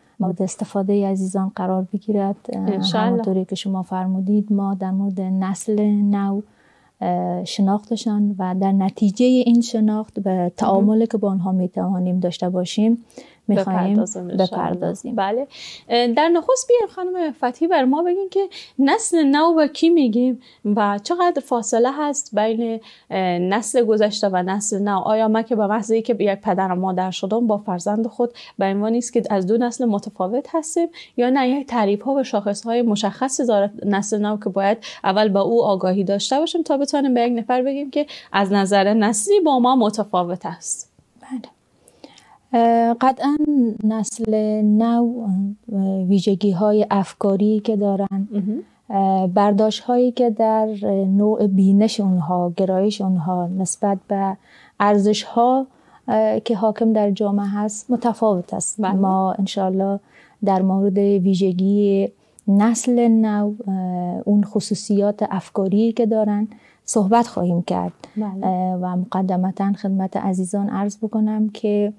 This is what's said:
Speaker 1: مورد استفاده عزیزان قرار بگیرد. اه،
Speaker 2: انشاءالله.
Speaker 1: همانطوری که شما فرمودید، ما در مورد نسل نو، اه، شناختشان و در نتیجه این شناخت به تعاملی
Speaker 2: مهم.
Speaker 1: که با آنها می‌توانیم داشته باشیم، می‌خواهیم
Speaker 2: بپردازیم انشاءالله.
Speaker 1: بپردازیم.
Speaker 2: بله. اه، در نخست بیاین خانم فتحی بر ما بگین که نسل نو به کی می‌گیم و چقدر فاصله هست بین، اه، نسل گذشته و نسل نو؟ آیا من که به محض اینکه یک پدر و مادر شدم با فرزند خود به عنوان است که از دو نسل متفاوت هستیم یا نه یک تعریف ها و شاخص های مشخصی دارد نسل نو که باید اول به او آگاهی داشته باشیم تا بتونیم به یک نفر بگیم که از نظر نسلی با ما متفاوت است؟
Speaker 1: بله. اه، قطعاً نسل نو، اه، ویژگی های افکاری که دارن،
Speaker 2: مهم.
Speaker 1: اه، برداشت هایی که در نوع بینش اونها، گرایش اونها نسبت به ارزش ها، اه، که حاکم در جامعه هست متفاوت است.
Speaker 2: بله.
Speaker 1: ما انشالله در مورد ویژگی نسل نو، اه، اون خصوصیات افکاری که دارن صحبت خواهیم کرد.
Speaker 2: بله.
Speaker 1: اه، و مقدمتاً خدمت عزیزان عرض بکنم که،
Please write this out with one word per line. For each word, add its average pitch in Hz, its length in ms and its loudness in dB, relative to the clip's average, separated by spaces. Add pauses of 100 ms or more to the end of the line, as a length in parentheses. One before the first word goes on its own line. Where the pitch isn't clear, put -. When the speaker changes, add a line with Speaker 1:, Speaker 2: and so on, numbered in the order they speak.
(200)
Speaker 1:
مورد 180 220 -2
استفاده 196 640 -2
عزیزان 190 500 -2
قرار 185 360 -2
بگیرد. 202 440 -2 (160)
اه، 196 80 -6
Speaker 2:
انشاءالله. 190 520 0
Speaker 1:
همانطوری 190 320 0
که 185 100 -8
شما 185 280 -4
فرمودید، 190 720 -2
ما 196 220 0
در 190 160 -6
مورد 196 300 -2
نسل 190 640 -2
نو، 202 540 0 (600)
اه، 180 440 -2
شناختشان 208 920 0
و 185 160 -4
در 196 180 0
نتیجه 196 520 0
این 247 360 4
شناخت 214 600 -2
به 185 360 -2
تعاملی 202 420 2
Speaker 2:
مهم. 226 80 2
Speaker 1:
که 226 120 -2
با 196 120 -2
آنها 190 220 -2
می‌توانیم 180 680 -2
داشته 180 280 -4
باشیم، 208 560 0 (440)
می‌خواهیم 190 440 0
Speaker 2:
بپردازیم 202 300 -2
انشاءالله. 185 240 0
Speaker 1:
بپردازیم. 180 680 -4
Speaker 2:
بله. 214 320 -2 (420)
اه، 240 180 2
در 285 220 2
نخست 339 400 0
بیاین 466 200 4
خانم 359 440 -4
فتحی 247 340 -4
بر 320 180 2
ما 285 180 2
بگین 370 280 -2
که 392 180 0 (300)
نسل 320 440 2
نو 302 320 4
به 302 140 4
کی 320 220 2
می‌گیم 254 500 2 (240)
و 208 380 0
چقدر 349 420 0
فاصله 233 440 0 (100)
هست 294 360 -4
بین، 226 460 -2 (300)
اه، 185 280 0
نسل 220 460 0
گذشته 208 440 2
و 185 80 -2
نسل 190 460 -2
نو؟ 202 160 0
آیا 220 300 0
من 220 140 2
که 226 140 -4
به 214 100 0
محض 214 240 -2
اینکه 226 300 0
یک 202 200 0
پدر 190 320 0
و - 20 0
مادر 185 360 -2
شدم 214 360 -2
با 208 120 0
فرزند 208 480 -2
خود 240 260 -4 (260)
به 196 60 0
عنوان 202 300 0
است 240 180 -4
که 233 180 0
از 196 160 0
دو 220 100 2
نسل 240 280 -2
متفاوت 208 640 -4
هستیم 330 380 -2 (280)
یا 247 140 2
نه 262 180 2
یک 277 180 -2
تعریف 208 360 0
ها 269 120 -2
و 269 80 0
شاخص 202 440 -4
های 233 160 0
مشخصی 226 640 -2
دارد 208 400 0
نسل 202 320 -2
نو 208 180 -2
که 208 140 -4
باید 196 280 0 (260)
اول 208 240 2
به 196 100 2
او 226 260 2
آگاهی 190 400 0
داشته 202 340 -2
باشیم 330 240 -2
تا 302 140 -2
بتونیم 277 380 0
به 240 60 2
یک 240 180 0
نفر 247 240 -2
بگیم 277 280 -4
که 294 160 -2 (260)
از 196 200 0
نظر 196 420 2
نسلی 226 460 2
با 294 180 2
ما 247 180 4
متفاوت 185 680 0
است؟ - 460 -10 (280)
Speaker 1:
بله. 254 220 -10 (1120)
اه، 233 460 4
قطعاً 262 360 2 (480)
نسل 214 800 0
نو، 233 640 2 (460)
اه، 190 300 0
ویژگی 196 480 2
های 208 400 2
افکاری 202 720 0
که 214 160 -2
دارن، 196 540 -2
Speaker 2:
مهم. 208 320 -4 (280)
Speaker 1:
اه، 190 360 2
برداشت 208 540 2
هایی 247 320 2
که 240 180 2
در 220 360 2 (400)
نوع 208 400 2
بینش 196 540 4
اونها، 180 560 0
گرایش 190 440 0
اونها 180 460 -2
نسبت 190 520 -2 (100)
به 196 280 -2 (440)
ارزش 208 420 2
ها، 254 440 2 (420)
اه، 220 320 2
که 220 160 -2
حاکم 220 360 0
در 208 180 2
جامعه 202 360 0
هست 208 440 -4
متفاوت 220 640 0
است. - 280 -6
Speaker 2:
بله. 190 100 0
Speaker 1:
ما 190 400 2
انشالله 196 680 -2 (440)
در 190 180 2
مورد 190 360 2
ویژگی 196 1160 2 (360)
نسل 233 600 2
نو، 214 440 2 (160)
اه، 180 560 -4
اون 208 200 4
خصوصیات 202 840 -2
افکاری 202 640 0
که 233 140 0
دارن 214 420 0 (360)
صحبت 233 420 2
خواهیم 175 360 -2
کرد. 180 300 -4 (240)
Speaker 2:
بله. 196 300 -6
Speaker 1:
اه، 185 280 -2
و 180 120 -4
مقدمتاً 185 880 -2
خدمت 190 440 -4
عزیزان 190 520 -2
عرض 202 300 -4
بکنم 214 500 -2
که، 208 500 -2